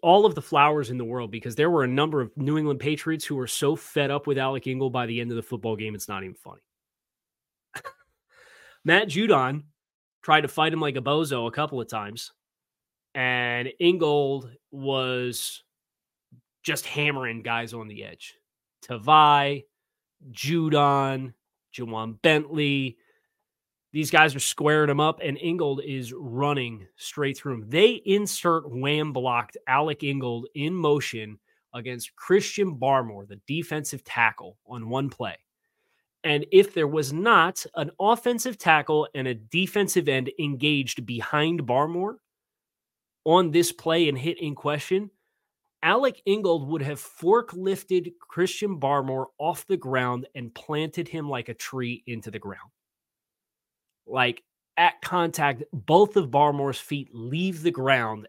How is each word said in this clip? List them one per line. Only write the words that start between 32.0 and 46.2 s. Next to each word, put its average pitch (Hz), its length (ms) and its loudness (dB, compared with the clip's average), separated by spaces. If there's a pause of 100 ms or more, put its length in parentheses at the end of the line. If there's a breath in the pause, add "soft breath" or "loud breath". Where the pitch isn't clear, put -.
Christian 190 600 0
Barmore, 117 520 0
the 98 180 -18
defensive 151 580 -6
tackle, 107 600 -2
on 113 220 -10
one 135 200 -2
play. 98 280 -8 (880)
And 147 280 0
if 185 220 8
there 156 140 2
was 143 240 -2
not 185 520 4 (100)
an 156 160 -4 (100)
offensive 233 580 0
tackle 151 560 4
and 131 140 -2
a 123 60 -2
defensive 175 760 0
end 135 300 0
engaged 143 680 -2
behind 147 580 -2
Barmore 170 520 -2 (1080)
on 170 260 6
this 170 220 4
play 165 360 0
and 135 100 -2
hit 165 220 -4
in 147 140 -6
question, 151 560 -2 (680)
Alec 233 460 2